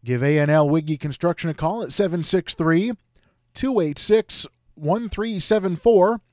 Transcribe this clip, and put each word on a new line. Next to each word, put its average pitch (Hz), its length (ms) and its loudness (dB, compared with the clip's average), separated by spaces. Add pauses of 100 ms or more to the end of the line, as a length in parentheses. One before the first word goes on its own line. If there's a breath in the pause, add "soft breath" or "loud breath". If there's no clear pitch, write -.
Give 123 200 -2
A 147 140 2
and 147 120 2
L 151 180 4
Wiggy 156 280 0
Construction 165 520 -4
a 156 60 -4
call 190 300 -4
at 139 80 -12
seven 175 320 -2
six - 300 -2
three, 170 380 2 (640)
two 262 260 0
eight 151 180 -2
six, - 480 0 (280)
one 185 340 -2
three 208 300 -6
seven 190 380 0
four. 214 440 4 (120)